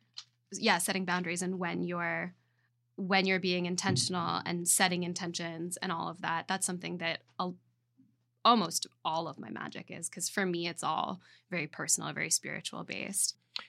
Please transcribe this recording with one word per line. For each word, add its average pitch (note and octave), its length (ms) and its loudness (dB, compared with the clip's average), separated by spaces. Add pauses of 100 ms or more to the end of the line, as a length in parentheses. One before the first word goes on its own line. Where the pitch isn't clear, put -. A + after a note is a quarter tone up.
(540)
yeah, G3 260 4
setting F#3+ 260 0
boundaries F3 380 0
and F#3 160 -2
when F3 240 -2
you're, F3 500 -2 (640)
when F#3+ 300 4
you're F#3+ 140 4
being F3+ 260 2
intentional F3 800 2
and F3 220 -2
setting F3+ 360 4
intentions F3 720 -4
and F#3 140 -2
all E3+ 180 -2
of E3+ 120 -8
that. E3 280 0
That's F#3 160 0
something F3 320 -4
that E3 240 -2 (180)
al-, F3+ 160 -2 (880)
almost G#3+ 440 6 (180)
all E3 240 0
of - 100 -12
my - 100 -12
magic - 400 -10
is, E3+ 200 -8
'cause - 200 -4
for G3 160 0
me, E3+ 220 0
it's E3+ 160 -6
all D#3 380 -2 (280)
very E3+ 180 -4
personal, D#3 460 0
very D#3+ 160 -2
spiritual - 540 -2
based. - 520 -2 (340)